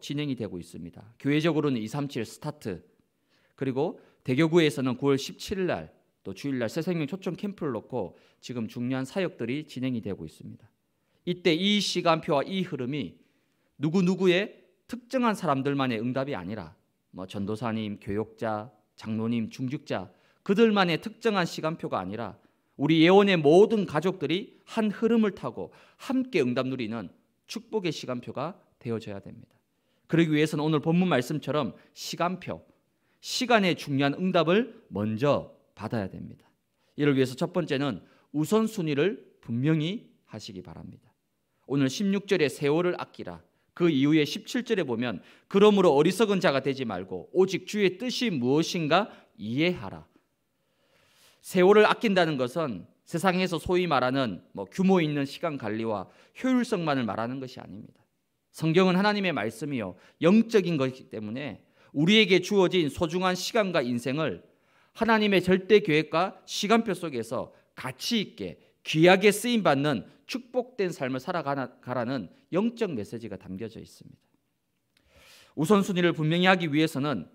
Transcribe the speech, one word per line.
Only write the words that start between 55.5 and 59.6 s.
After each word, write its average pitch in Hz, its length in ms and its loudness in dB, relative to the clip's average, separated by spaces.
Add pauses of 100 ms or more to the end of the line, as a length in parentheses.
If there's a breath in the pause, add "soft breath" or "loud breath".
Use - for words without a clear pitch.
관리와 110 520 -6 (340 soft breath)
효율성만을 185 600 0
말하는 113 340 -6
것이 127 220 -14
아닙니다. 85 420 -20 (480)
성경은 180 460 2
하나님의 202 340 0
말씀이요 113 640 -4 (260 soft breath)